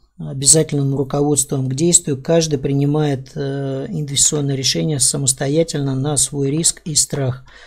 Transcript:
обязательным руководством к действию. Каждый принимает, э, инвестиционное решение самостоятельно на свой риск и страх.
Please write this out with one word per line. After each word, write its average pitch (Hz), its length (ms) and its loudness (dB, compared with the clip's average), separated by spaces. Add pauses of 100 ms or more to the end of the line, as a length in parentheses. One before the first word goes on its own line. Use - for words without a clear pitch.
(160)
обязательным 143 800 2
руководством 143 720 0
к 131 60 -4
действию. 156 480 2
Каждый 160 380 2
принимает, 143 760 0
э, 139 540 -4
инвестиционное 143 680 0
решение 151 460 0
самостоятельно 143 960 0
на 143 200 -2
свой 139 340 0
риск 156 340 0
и 156 100 -6
страх. 131 500 -2 (220)